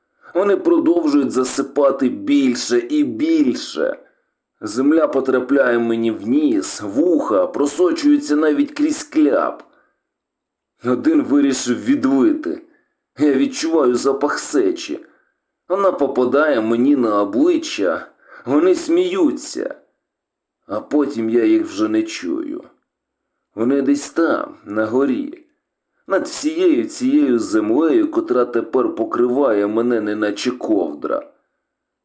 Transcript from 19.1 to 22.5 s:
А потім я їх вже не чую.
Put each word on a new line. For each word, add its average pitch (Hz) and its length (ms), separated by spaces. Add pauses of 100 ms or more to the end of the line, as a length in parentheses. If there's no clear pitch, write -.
А 107 140
потім 113 480
я 117 160
їх 110 200
вже 101 220
не 110 160
чую. - 600 (920)